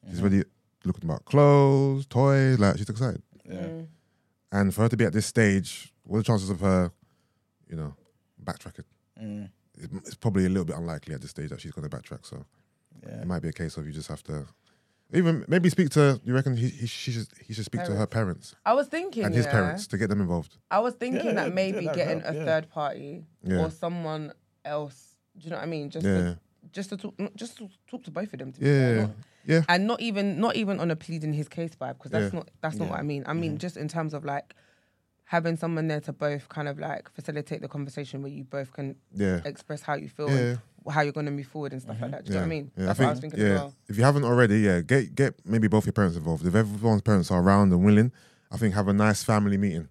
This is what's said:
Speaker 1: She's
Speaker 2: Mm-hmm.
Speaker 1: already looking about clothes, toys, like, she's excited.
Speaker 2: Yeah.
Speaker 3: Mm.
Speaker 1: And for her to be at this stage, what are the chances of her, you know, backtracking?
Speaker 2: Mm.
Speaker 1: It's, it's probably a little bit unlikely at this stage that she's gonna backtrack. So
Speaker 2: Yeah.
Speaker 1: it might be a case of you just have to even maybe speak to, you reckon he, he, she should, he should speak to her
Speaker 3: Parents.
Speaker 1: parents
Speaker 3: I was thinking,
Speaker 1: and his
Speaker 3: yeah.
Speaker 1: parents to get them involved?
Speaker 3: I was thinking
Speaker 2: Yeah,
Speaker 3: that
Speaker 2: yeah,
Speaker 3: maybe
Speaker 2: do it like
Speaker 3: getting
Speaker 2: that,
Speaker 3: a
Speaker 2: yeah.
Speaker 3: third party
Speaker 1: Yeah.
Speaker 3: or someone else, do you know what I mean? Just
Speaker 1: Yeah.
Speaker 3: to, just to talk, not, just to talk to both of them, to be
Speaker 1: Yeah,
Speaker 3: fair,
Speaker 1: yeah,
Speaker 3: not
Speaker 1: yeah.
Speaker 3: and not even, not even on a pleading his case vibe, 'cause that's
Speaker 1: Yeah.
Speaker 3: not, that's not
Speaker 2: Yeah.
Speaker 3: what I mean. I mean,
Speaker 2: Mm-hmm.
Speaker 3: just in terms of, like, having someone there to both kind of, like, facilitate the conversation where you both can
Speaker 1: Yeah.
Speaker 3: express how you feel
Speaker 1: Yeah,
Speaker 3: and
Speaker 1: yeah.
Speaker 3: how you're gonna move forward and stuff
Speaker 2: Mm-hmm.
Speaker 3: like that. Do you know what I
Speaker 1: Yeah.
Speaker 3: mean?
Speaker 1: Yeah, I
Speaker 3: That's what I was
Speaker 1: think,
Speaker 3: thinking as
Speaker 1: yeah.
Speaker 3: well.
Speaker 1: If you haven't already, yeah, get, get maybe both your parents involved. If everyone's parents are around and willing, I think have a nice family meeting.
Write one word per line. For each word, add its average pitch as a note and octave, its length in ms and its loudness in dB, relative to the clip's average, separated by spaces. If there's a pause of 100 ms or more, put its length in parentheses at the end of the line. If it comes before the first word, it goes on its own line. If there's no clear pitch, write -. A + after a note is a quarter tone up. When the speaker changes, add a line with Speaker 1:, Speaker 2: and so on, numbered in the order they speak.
Speaker 1:
She's F#2 100 -12
Speaker 2:
Mm-hmm. F2 60 -4
Speaker 1:
already G2 220 4 (400)
looking F2+ 200 -4
about D#2 200 -4
clothes, C#3 800 6
toys, C3 520 4
like, G2+ 200 4
she's G2+ 100 -6
excited. A#2 340 -4 (220)
Speaker 2:
Yeah. F#2 220 -8
Speaker 3:
Mm. E3 200 -10 (640)
Speaker 1:
And G2 220 2
for G#2+ 80 2
her A#2 60 6
to A#2+ 80 0
be A2+ 80 4
at D#2+ 80 2
this G#2 140 0
stage, G2 680 2 (120)
what G2+ 140 -4
are - 20 2
the G#2 40 -2
chances G2 260 0
of F2 100 -4
her, F#2 300 2 (760)
you E2 80 -10
know, D2+ 180 -8 (480)
backtracking? - 420 -12 (380)
Speaker 2:
Mm. G#2 280 -10 (260)
Speaker 1:
It's, D#3 160 -14 (140)
it's - 80 -14
probably G2 320 2
a - 20 2
little F#2+ 160 2
bit D#2 120 -6
unlikely D#2+ 380 -8
at C2 60 -10
this C#2+ 100 -14
stage D2+ 200 -10
that C#2+ 100 -12
she's D#2 120 -14
gonna D2 180 -10
backtrack. - 360 -14
So C2+ 180 -16 (600)
Speaker 2:
Yeah. G#2+ 160 -14
Speaker 1:
it - 40 -8
might F2+ 160 -4
be D#2+ 60 -4
a D2+ 40 -6
case E2 240 -8
of D2+ 100 -10
you D2+ 60 -12
just D2+ 160 -12
have D2+ 160 -12
to D2 220 -8 (680)
even E3 360 2
maybe F3 220 4
speak E3 200 2
to, C#3 340 4
you B2 100 -2
reckon C3 220 2
he, A#2+ 120 0
he, A#2+ 180 -6
she - 260 -6
should, A2+ 160 -6 (180)
he A2 80 -10
should G#2 100 -8
speak F#2+ 200 -4
to G#2 100 -4
her G#2 120 0
Speaker 3:
Parents. G2 460 -4
Speaker 1:
parents - 40 -20 (100)
Speaker 3:
I A3 80 4
was C#4+ 140 0
thinking, D4+ 360 -4
Speaker 1:
and G3+ 100 0
his A3+ 120 4
Speaker 3:
yeah. - 60 -2
Speaker 1:
parents F#2 340 0
to - 120 -6
get G#2 120 0
them G#2 100 0
involved? E2+ 360 -4 (140)
Speaker 3:
I F#3+ 100 2
was A#3+ 140 -2
thinking B3+ 320 -4
Speaker 2:
Yeah, A3+ 80 0
Speaker 3:
that F3+ 140 -2
Speaker 2:
yeah, F3 60 -6
Speaker 3:
maybe F#3+ 180 -2
Speaker 2:
do G#3+ 60 -4
it F3 80 -6
like D3+ 100 -4
Speaker 3:
getting D#3 240 -2
Speaker 2:
that, D#3 140 -6
Speaker 3:
a D3+ 40 -6
Speaker 2:
yeah. D#3+ 60 -6
Speaker 3:
third D#3+ 260 -2
party D3 540 -8 (180)
Speaker 1:
Yeah. F3+ 220 0
Speaker 3:
or D#3+ 60 -4
someone D#3+ 640 -6 (340)
else, D3 500 -8 (220)
do D#3+ 60 -20
you D#3+ 60 -12
know E3+ 60 -8
what - 60 -8
I - 40 -6
mean? D3+ 240 -6
Just D#3+ 140 -6
Speaker 1:
Yeah. G2 140 2
Speaker 3:
to, F2 200 -2 (340)
just G3 180 -10
to G#3 80 -10
talk, G#3 200 -14
not, G3+ 180 -8
just A3+ 220 -14
to G3+ 120 -18 (160)
talk - 180 -14
to E3+ 60 -14
both F3+ 240 -8
of C3 40 -12
them, C3 140 -12
to - 80 -14
be C#3 60 0
Speaker 1:
Yeah, C#3+ 60 6
Speaker 3:
fair, B2+ 240 4
Speaker 1:
yeah, A2 100 2
Speaker 3:
not G#2+ 40 -4 (360)
Speaker 1:
yeah. D#3+ 240 4
Speaker 3:
and F#3 160 4
not A#3 160 -2
even, G3+ 380 -2
not A3+ 160 2
even G3+ 220 -2
on E3+ 120 0
a D#3 60 -2
pleading D#3 360 -6
his D3+ 160 -4
case E3+ 220 -8 (100)
vibe, B2+ 180 -8
'cause B2+ 120 -16
that's G#2 240 0
Speaker 1:
Yeah. E3+ 60 -4
Speaker 3:
not, - 100 -18 (100)
that's D#3 160 -6
not - 100 -4
Speaker 2:
Yeah. - 40 -6
Speaker 3:
what D3+ 100 -6
I - 40 -6
mean. C#3+ 220 -4
I D3 60 -6
mean, E3 200 -2
Speaker 2:
Mm-hmm. - 60 -6
Speaker 3:
just F3+ 200 -8
in D3+ 100 -6
terms D#3 240 -4
of, C#3 140 -10
like, C#3+ 260 -8 (720)
having E3 320 0
someone D#3+ 320 -2
there D3+ 120 -2
to D3 120 -12
both D3 380 -4
kind D3 180 -6
of, C#3+ 100 -8
like, D#3 340 -10
facilitate D3+ 500 -10
the C#3 60 -10
conversation C#3 540 -10
where C#3 100 -10
you C#3+ 120 -12
both C3+ 300 -10
can C3+ 220 -8 (180)
Speaker 1:
Yeah. F#2+ 320 0
Speaker 3:
express - 360 -10
how D3+ 120 -4
you C#3 160 -8
feel D3 200 -6
Speaker 1:
Yeah, C#3 60 4
Speaker 3:
and B2 220 0 (280)
Speaker 1:
yeah. D3 60 -8
Speaker 3:
how D3+ 100 2
you're D3 100 0
gonna D3 180 -4
move C#3+ 160 -6
forward C#3 280 -10
and C3 80 -10
stuff B2 140 -10
Speaker 2:
Mm-hmm. A2+ 80 -6
Speaker 3:
like B2 80 -8
that. C#3 120 -12
Do - 80 -12
you - 60 -2
know - 20 0
what E3 100 -2
I D#3+ 40 -2
Speaker 1:
Yeah. D3+ 60 -4
Speaker 3:
mean? C#3+ 160 -12
Speaker 1:
Yeah, F#2 60 -4
I F#2 40 0
Speaker 3:
That's G2 120 0
what C3 80 6
I C#3+ 40 4
was C3 100 -4
Speaker 1:
think, D#3 140 -10
Speaker 3:
thinking G#2 120 2
as G2+ 60 4
Speaker 1:
yeah. F#2+ 120 4
Speaker 3:
well. C#3 100 -14 (140)
Speaker 1:
If G2+ 100 -4
you A#2 60 6
haven't C#3+ 200 6
already, A#2 360 6
yeah, F#2+ 200 4
get, A2 340 2
get C#3+ 200 2 (120)
maybe G#2+ 220 2
both G#2+ 160 4
your G2 80 -2
parents F#2 240 2
involved. D#2+ 300 -2
If F2 80 0
everyone's G#2 480 4
parents G2 280 4
are F2+ 120 4
around G2 320 6
and F2+ 100 4
willing, G#2+ 260 8 (400)
I - 60 -10
think G#2+ 180 0
have G2+ 140 0
a G2+ 60 4
nice G#2 280 4
family G2+ 360 2
meeting. E2+ 320 -2